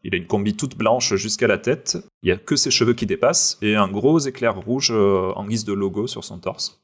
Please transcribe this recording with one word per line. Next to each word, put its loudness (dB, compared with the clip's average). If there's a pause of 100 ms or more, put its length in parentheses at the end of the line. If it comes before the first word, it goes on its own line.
Il -4
a 0
une -8
combi 0
toute -6
blanche 2
jusqu'à -2
la 2
tête, -2 (260)
il 2
y 6
a 0
que -4
ses 0
cheveux 4
qui -4
dépassent, 0
et 2
un 4
gros 2
éclair -2
rouge, -2
euh, 4
en -8
guise -2
de -4
logo -2
sur -10
son -14
torse. -8